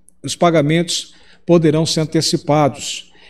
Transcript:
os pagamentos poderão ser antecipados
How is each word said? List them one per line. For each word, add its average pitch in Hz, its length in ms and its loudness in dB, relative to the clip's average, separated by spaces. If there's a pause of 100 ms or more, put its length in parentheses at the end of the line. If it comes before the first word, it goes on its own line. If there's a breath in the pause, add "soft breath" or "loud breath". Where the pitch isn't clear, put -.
(240)
os 123 100 -8
pagamentos 165 840 0 (240 soft breath)
poderão 160 440 2
ser 160 140 -2
antecipados 151 1080 -2 (180 soft breath)